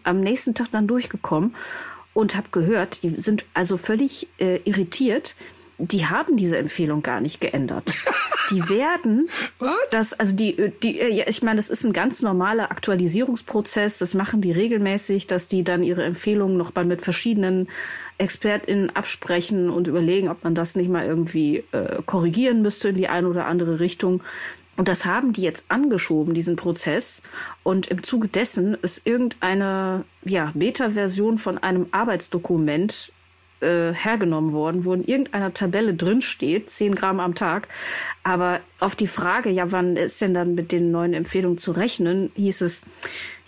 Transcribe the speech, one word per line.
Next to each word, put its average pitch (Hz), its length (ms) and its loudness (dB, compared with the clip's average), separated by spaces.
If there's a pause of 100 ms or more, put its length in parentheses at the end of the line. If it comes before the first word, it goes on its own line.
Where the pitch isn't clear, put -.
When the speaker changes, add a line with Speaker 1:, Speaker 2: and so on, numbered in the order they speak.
Speaker 1:
am 185 180 2
nächsten 220 340 0
Tag 233 180 -4
dann 214 140 2
durchgekommen 220 680 0 (600)
und 214 220 2
hab 196 160 -4
gehört, 185 500 0
die 170 80 0
sind 208 340 0 (100)
also 185 220 0
völlig, 220 520 -2 (100)
äh, 185 260 2
irritiert. 208 720 0 (420)
Die 170 280 0
haben 277 300 2
diese 175 220 2
Empfehlung 151 440 0
gar 120 180 0
nicht 143 200 -4
geändert. - 520 -2
Speaker 2:
<laughs> - 100 -6 (480)
Speaker 1:
Die 175 180 0
werden 277 600 2 (320)
Speaker 2:
What? 254 100 0 (220)
Speaker 1:
das, 220 200 2
also 196 220 2
die, 202 380 2 (100)
die, - 180 0
äh, 165 100 2
ja, 208 160 2
ich - 160 -2
meine, 220 140 2
das 208 140 -2
ist - 140 -4
ein 214 100 2
ganz 220 260 0
normaler 202 500 2
Aktualisierungsprozess. 208 1300 0
Das 175 160 -2
machen 202 280 0
die 180 100 2
regelmäßig, 202 760 0
dass 180 220 -2
die 185 140 2
dann 175 200 2
ihre 175 200 0
Empfehlungen 190 560 2
noch 175 160 -2
mal 180 100 2
mit 175 160 0
verschiedenen 185 680 0 (500)
ExpertInnen 202 760 0
absprechen 180 760 0
und 175 160 0
überlegen, 175 420 2
ob 170 160 -6
man 165 100 2
das 165 200 0
nicht 180 160 2
mal 170 160 0
irgendwie, 160 680 0
äh, - 320 -2
korrigieren 208 580 2
müsste 208 280 0
in 190 60 0
die 185 120 2
eine 175 200 2
oder 175 180 0
andere 165 340 2
Richtung. 180 420 0 (540)
Und 185 120 2
das 185 180 0
haben 233 260 2
die 196 100 -2
jetzt 160 260 -2
angeschoben, 170 640 2
diesen 170 220 0
Prozess. 170 680 -2 (400)
Und 190 240 0
im - 160 -4
Zuge 220 260 0
dessen 202 460 0
ist - 320 -4
irgendeine, 190 1000 0 (200)
ja, 180 300 0
Beta-Version 208 840 0
von 196 200 -4
einem 185 340 0
Arbeitsdokument, 175 1200 0 (480)
äh, 170 340 2
hergenommen 170 580 0
worden, 165 320 0
wo 180 80 2
in 185 120 0
irgendeiner 214 500 -2
Tabelle 196 400 0
drinsteht, 185 760 0
zehn 202 280 0
Gramm 190 240 0
am 180 160 0
Tag. 185 320 -2 (560)
Aber 180 340 2 (220)
auf 190 160 0
die 214 100 0
Frage, 190 440 0
„Ja, 180 200 0
wann 180 260 2
ist - 240 -2
denn 190 140 2
dann 175 220 0
mit 170 160 -4
den 170 180 2
neuen 170 240 2
Empfehlungen 175 440 0
zu - 120 -6
rechnen?“, 185 640 0
hieß 196 280 0
es, 170 200 -2 (640)